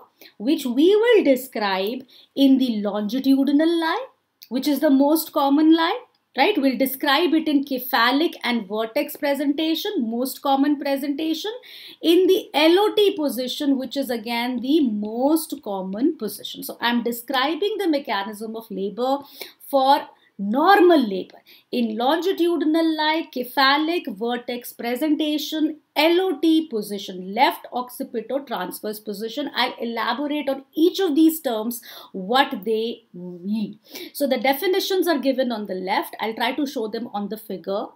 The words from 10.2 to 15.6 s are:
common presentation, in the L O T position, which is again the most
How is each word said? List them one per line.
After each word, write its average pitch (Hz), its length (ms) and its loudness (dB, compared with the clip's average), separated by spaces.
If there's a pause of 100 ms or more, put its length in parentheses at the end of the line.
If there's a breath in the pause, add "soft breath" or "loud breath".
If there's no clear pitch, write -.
common 277 360 2
presentation, 294 720 -4 (500 loud breath)
in 339 280 4
the - 260 2
L 320 240 6
O 415 160 2
T 403 220 4
position, 262 600 -2
which 269 200 -6
is 262 140 -2
again 240 500 -4
the 277 280 2
most 233 640 0 (100)